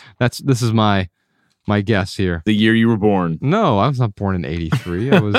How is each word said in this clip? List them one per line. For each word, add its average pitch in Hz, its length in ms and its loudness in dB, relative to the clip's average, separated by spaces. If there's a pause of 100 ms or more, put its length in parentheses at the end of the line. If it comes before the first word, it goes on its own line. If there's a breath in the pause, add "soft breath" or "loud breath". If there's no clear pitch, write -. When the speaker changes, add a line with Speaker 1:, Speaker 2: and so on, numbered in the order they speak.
(200 loud breath)
Speaker 1:
that's, 123 180 0
this 131 240 0
is 117 100 0
my, 104 360 2 (580)
my 104 140 0
guess 98 340 -2
here. 90 320 -2
Speaker 2:
The 110 80 2
year 110 180 2
you 113 140 2
were 117 100 2
born. 92 440 0
Speaker 1:
No, 151 400 0
I 113 80 2
was 139 100 -2
not 120 160 -2
born 98 220 -4
in 85 80 -4
eighty-three. 87 640 -4
I 180 80 4
was, 104 200 0